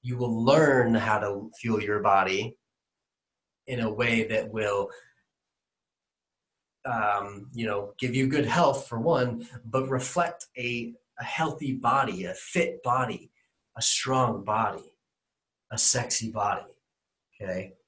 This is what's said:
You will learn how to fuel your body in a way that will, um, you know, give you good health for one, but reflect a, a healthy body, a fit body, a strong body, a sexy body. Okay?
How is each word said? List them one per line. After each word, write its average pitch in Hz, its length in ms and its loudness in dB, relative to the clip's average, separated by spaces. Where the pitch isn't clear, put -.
You 123 140 -6
will 117 280 -2
learn 131 500 6
how 107 240 2
to 101 320 -4
fuel 110 220 0
your 104 180 0
body 98 560 4
in 123 140 -4
a 110 120 0
way 117 360 2
that 107 220 -2
will, 101 380 0
um, 104 680 -2
you 117 140 -6
know, 101 320 -4
give 123 160 -2
you 131 140 2
good 143 180 2
health - 420 2
for 117 120 -6
one, 127 480 0
but 131 240 -2
reflect 147 580 -2
a, 120 380 -6
a 123 60 -10
healthy 147 480 -4
body, 120 540 0
a 92 80 -6
fit - 500 -4
body, 120 460 -2
a 107 60 -6
strong 123 640 0
body, 104 480 -2
a 113 60 -6
sexy - 520 0
body. 104 320 -2
Okay? 95 300 -8